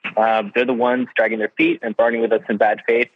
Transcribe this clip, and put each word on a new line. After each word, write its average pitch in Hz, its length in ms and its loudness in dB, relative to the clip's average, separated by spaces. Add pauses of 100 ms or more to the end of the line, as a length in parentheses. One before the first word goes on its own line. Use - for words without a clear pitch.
(180)
Um, 110 360 0
they're 120 120 0
the 127 80 -2
ones 123 420 0
dragging 110 240 0
their 107 180 -6
feet 165 240 0
and 110 140 -8
bargaining 117 340 0
with 113 40 2
us 110 160 0
in 107 80 -2
bad 107 280 2
faith, 120 300 0